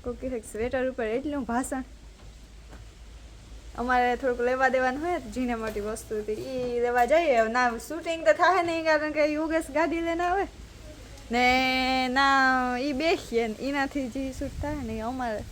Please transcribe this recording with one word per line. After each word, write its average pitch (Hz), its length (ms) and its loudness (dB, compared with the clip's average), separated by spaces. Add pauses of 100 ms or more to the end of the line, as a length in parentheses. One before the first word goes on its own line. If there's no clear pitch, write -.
કોક 240 180 -8
કહે 262 80 -6
કે 247 100 -4
સ્વેટર 247 500 -4
ઉપર 254 140 -4
એટલું 269 400 -2
ભાષણ. 233 400 -2 (1900)
અમારે 247 380 2
થોડુંક 240 260 0
લેવા 262 280 2
દેવાનું 254 320 0
હોય, 339 180 -2
ઝીણા 240 380 -4
મોટી 220 220 -4
વસ્તુ 214 400 -6
હતી, 214 120 -6
ઈ 247 480 -4
લેવા 240 260 4
જઈએ. 294 340 4
હવે 220 120 2
ના 240 260 2
શૂટિંગ 320 480 -6
તો 311 80 6
થાય 349 300 4
નહીં, 330 220 -2
કારણ 302 260 2
કે 294 140 2
યોગેશ 311 380 0 (100)
ગાડી 330 280 2
લઈને 339 220 0
આવે 359 240 0 (840)
ને, 254 760 2
ના 262 720 4
ઈ 277 160 -2
બેસીએ 254 540 0
ને 214 60 -4
એનાથી 277 560 -2
જે 269 220 -4
શૂટ 269 300 -6
થાય 294 140 -4
ને, 226 200 -6
ઈ 220 40 -4
અમારે 233 520 -4